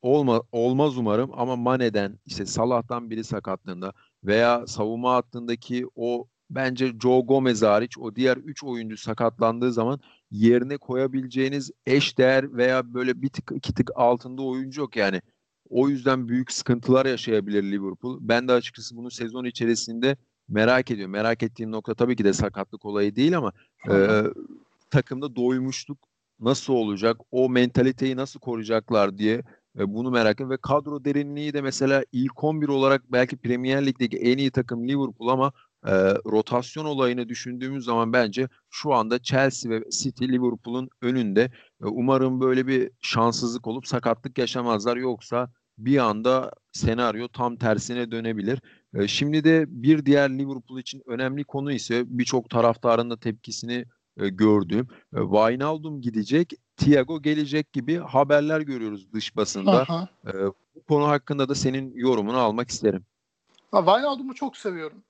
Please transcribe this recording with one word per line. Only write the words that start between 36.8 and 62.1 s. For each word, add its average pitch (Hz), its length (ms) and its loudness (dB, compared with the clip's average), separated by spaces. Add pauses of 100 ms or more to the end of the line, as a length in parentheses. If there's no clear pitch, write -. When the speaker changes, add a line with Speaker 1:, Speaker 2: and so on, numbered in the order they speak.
Speaker 1:
olayını 127 440 -2
düşündüğümüz 123 560 -8
zaman 117 280 0
bence 123 360 0 (220)
şu 147 240 -2
anda 117 280 0
Chelsea 131 480 0
ve 113 200 -4
City - 340 -4
Liverpool'un 123 640 -2 (140)
önünde. 120 480 2 (320)
E, 113 40 -4
umarım 131 540 0
böyle 127 260 2
bir 127 240 0 (100)
şanssızlık 117 680 -2
olup 120 200 -8
sakatlık 120 520 -4
yaşamazlar. 120 580 -2
Yoksa 123 540 -4 (280)
bir 127 200 2
anda 123 520 2 (220)
senaryo 117 560 0
tam 120 280 -4
tersine 117 540 -2
dönebilir. 113 520 -4 (320)
E, 101 140 0
şimdi 147 360 0
de 160 240 6
bir 143 380 2
diğer 139 320 4
Liverpool 135 400 -8
için 131 280 -14
önemli 131 380 -4
konu 139 280 -4
ise 117 340 -2
birçok 123 440 -2
taraftarın 117 600 2
da 117 60 -6
tepkisini, 120 680 -8 (360)
e, 101 80 -2
gördüğüm, 104 600 2 (280)
e, - 40 -2
Wijnaldum 131 800 0
gidecek, 120 520 -2 (240)
Thiago 147 460 4
gelecek 151 500 -2
gibi 139 260 -2
haberler 147 600 2
görüyoruz 110 520 -8
dış 110 240 -6
basında. 110 440 2
Speaker 2:
Aha. 165 280 -4 (180)
Speaker 1:
E, - 60 -10 (420)
bu - 140 -20
konu 147 200 2
hakkında 143 400 0
da 143 60 -2
senin 131 400 -4
yorumunu 120 440 2